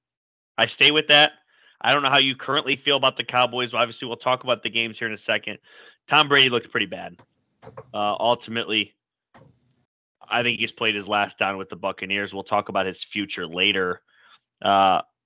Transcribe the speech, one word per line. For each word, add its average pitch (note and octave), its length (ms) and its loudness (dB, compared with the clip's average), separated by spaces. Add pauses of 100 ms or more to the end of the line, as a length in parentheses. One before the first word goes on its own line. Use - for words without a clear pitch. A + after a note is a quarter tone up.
(580)
I A2+ 100 4
stay C#3+ 240 4
with D3+ 160 0
that. D3 240 6 (520)
I B2+ 100 4
don't C#3+ 100 2
know C3 80 2
how C#3 80 4
you C3+ 160 0
currently C#3 400 -4
feel C#3 220 0
about C3 200 0
the B2 60 -8
Cowboys. B2 500 -2
Obviously, A#2+ 340 -4
we'll A#2 100 -8
talk B2+ 260 -2
about A#2+ 180 -2
the A2+ 80 -6
games A2+ 300 -4
here A#2 80 -4
in A2 80 -6
a - 20 -20
second. G#2+ 400 -4 (500)
Tom D3 200 4
Brady C3+ 240 4
looked A#2+ 180 -2
pretty A2 160 -2
bad. F2 340 -14 (720)
Uh, G#2 280 -2
ultimately, A2 720 -2 (1400)
I A#2+ 140 -2
think A#2 160 -2
he's A2 120 -4
played A2 220 -2
his G2+ 140 -6
last G2+ 320 -2
down G2 180 -2
with F#2+ 120 -10
the - 60 -14
Buccaneers. F#2+ 600 -6
We'll G2 80 -8
talk G#2 260 -2
about G2 160 -2
his F#2 180 -8
future F#2+ 440 -8
later. F#2 540 -2 (600)
Uh, G2 400 4 (240)